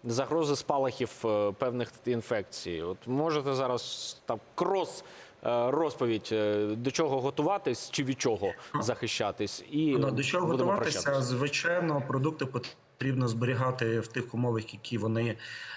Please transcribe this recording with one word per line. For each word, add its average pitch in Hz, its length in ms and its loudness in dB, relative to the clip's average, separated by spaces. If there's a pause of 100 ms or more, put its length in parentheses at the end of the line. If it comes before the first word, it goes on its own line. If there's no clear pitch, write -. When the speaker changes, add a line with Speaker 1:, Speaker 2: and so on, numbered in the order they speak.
Speaker 1:
загрози 143 520 2
спалахів, 135 540 0 (160)
е, 104 260 4
певних 120 400 -2 (140)
інфекцій. 107 760 -2
От 90 160 -4 (100)
можете 143 460 0
зараз 127 720 -2
там 113 140 -2 (160)
крос, 180 480 0 (420)
е, 120 260 2
розповідь, 131 600 0
е, 107 340 2
до 117 260 0
чого 139 300 2
готуватись 139 720 0
чи 147 120 -2
від 131 180 -2
чого 101 300 2 (300)
захищатись? 107 920 -2
І 151 280 4
Speaker 2:
Ну, 135 120 4
до 135 120 0
чого 180 240 2
Speaker 1:
будемо - 240 2
Speaker 2:
готуватися? 196 300 0
Speaker 1:
прощатись. 135 260 2
Speaker 2:
Звичайно, 147 800 0
продукти 139 380 0
потрібно 127 800 -2
зберігати 117 720 2
в 113 80 -4
тих 123 260 -6
умовах, 113 400 0
які 117 240 -6
вони 113 400 0 (400)